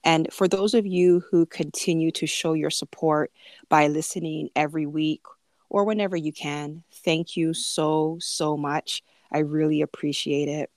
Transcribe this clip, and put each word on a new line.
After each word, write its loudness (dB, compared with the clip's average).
And 2
for 0
those 2
of 4
you 4
who 4
continue -2
to -4
show -2
your 0
support -2
by 6
listening -4
every 0
week -2
or 2
whenever 0
you -2
can, -8
thank 0
you 0
so, 0
so -2
much. -6
I 0
really 2
appreciate -2
it. -6